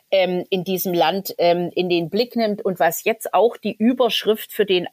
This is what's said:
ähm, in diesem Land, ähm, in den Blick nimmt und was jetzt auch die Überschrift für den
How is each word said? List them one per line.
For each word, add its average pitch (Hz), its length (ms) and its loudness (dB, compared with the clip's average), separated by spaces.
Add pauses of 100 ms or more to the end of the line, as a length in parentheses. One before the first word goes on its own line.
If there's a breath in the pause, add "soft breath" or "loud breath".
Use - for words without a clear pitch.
(120)
ähm, 180 380 2
in 185 140 -2
diesem 185 300 -2
Land, 170 460 0
ähm, 175 360 2
in 180 140 0
den 170 200 0
Blick 240 280 -2
nimmt 208 260 -2
und 185 160 -2
was 170 240 0
jetzt - 300 -4
auch 220 240 2
die - 180 -6
Überschrift 220 760 0
für 208 120 0
den 185 280 0